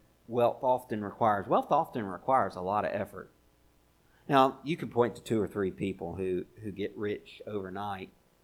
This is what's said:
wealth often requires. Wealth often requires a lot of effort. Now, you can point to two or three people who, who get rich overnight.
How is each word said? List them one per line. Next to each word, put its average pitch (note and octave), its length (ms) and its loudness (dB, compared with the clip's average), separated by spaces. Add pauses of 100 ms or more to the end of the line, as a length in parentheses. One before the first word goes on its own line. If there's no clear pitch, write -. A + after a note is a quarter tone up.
(280)
wealth A#2 360 2
often B2 400 0
requires. G2+ 420 2
Wealth - 260 0
often D3 320 2
requires G2 520 0
a F#2 60 -8
lot G2 220 0
of F#2 80 0
effort. G2 380 -6 (1000)
Now, C3+ 360 6
you D3 120 -2
can C3 140 -6
point A#2 260 2
to - 60 -16
two A2+ 180 0
or G2 80 0
three G2 220 0
people F2+ 460 -4
who, F#2 300 -2 (180)
who G#2+ 80 -8
get F#2 260 -6
rich - 480 -6
overnight. G2 640 -8 (340)